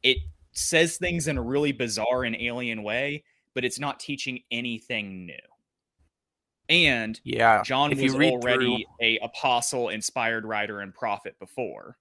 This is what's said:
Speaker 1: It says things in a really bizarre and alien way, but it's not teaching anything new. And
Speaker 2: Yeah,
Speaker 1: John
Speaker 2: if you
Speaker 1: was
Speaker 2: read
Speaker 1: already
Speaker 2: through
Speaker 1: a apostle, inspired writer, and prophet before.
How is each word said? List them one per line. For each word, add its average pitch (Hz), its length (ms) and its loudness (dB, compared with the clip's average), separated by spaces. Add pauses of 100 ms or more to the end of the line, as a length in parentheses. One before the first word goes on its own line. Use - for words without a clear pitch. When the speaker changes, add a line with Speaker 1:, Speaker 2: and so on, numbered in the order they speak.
Speaker 1:
It 127 140 6 (360)
says 165 440 2
things 170 320 -2
in 143 80 0
a 123 60 -2
really 139 300 0
bizarre 120 520 0
and 117 120 -2
alien 120 460 -4
way, 135 400 -4 (300)
but 127 140 -2
it's - 120 -2
not 143 220 -4
teaching 135 500 -8
anything 110 760 -6
new. 76 100 -16 (1300)
And 127 520 4
Speaker 2:
Yeah, 110 420 6
Speaker 1:
John 139 280 0
Speaker 2:
if 135 60 0
you 135 60 0
Speaker 1:
was 135 120 2
Speaker 2:
read 143 160 4
Speaker 1:
already 123 340 2
Speaker 2:
through 113 180 0 (180)
Speaker 1:
a 113 160 2
apostle, 120 720 0
inspired 113 560 -4
writer, 104 340 -4
and 95 140 -12
prophet - 440 -6
before. 101 640 -10